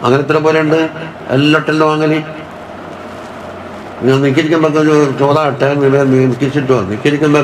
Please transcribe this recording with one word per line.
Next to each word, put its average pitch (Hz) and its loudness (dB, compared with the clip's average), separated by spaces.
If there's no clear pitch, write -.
അങ്ങനെ 131 2
എത്ര 151 0
പേരുണ്ട് 160 2
എല്ലാട്ടല്ലോ 151 2
വാങ്ങല്? 156 0
ഞാൻ 131 4
നിക്കരിക്കുമ്പോ 156 2
ഒരു 151 4
ചോറാട്ടെ, 143 2
നില 139 4
നിക്കരിച്ചിട്ടോ, 131 0
നിക്കരിക്കുമ്പോ 147 0